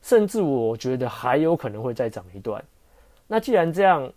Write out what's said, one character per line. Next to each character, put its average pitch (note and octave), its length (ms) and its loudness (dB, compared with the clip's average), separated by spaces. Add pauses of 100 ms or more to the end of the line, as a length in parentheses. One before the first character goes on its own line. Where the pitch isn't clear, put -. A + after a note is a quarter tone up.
甚 A3 240 4
至 G#3+ 160 -4
我 A#2+ 360 0
觉 B2+ 180 -4
得 B2 140 -4
还 B2 260 -2
有 D#3+ 180 2
可 E3 140 -4
能 G#2+ 160 -8
会 B2 100 -4
再 A#2 160 -4
涨 G#2 140 -12 (100)
一 G2 60 -14
段。 G#2 240 -8 (640)
那 A3 140 0
既 B3+ 100 -4
然 E3+ 220 2
这 F#3 100 2
样 D#3+ 340 4